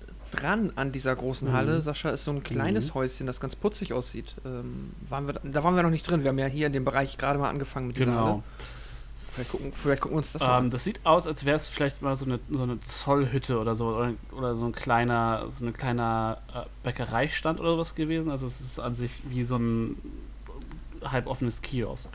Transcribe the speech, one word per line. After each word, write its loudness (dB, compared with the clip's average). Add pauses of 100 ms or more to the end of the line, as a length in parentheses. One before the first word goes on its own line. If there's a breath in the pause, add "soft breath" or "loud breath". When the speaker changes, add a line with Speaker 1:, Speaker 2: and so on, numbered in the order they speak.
(300)
Speaker 1:
dran 2
an 0
dieser 0
großen -2
Speaker 2:
Mhm. 4
Speaker 1:
Halle, 4
Sascha, -2
ist -2
so 0
ein -2
kleines 0
Speaker 2:
Mhm. -8
Speaker 1:
Häuschen, -2
das -4
ganz -6
putzig -2
aussieht. -6
Ähm, -8 (160)
waren -2
wir -2
da, -6
da 2
waren 6
wir 6
noch 6
nicht 2
drin, 4
wir 6
haben 2
ja 2
hier 0
in 2
dem 2
Bereich 2
gerade 2
mal 2
angefangen -2
mit -4
dieser 4
Speaker 2:
Genau. 4
Speaker 1:
Halle. 2 (880 loud breath)
Vielleicht -6
gucken, -6
vielleicht 2
gucken -2
wir 4
uns -2
das -4
mal 6
Speaker 2:
Ähm, 4
Speaker 1:
an. 4
Speaker 2:
das -2
sieht -4
aus, 8
als -4
wär's 4
vielleicht 0
mal 2
so -6
eine, 0 (100)
so 0
eine 0
Zollhütte 2
oder 2
so, 0
oder, 2 (180)
oder -2
so 0
ein 0
kleiner, 2
so -6
ein -2
kleiner, 0 (160)
äh, -6 (220)
Bäckereistand 0
oder 2
sowas 0
gewesen. 0
Also -2
es -8
ist -10
an -2
sich -2 (140)
wie -2
so 0
ein 0 (1040)
halboffenes -2
Kiosk. -4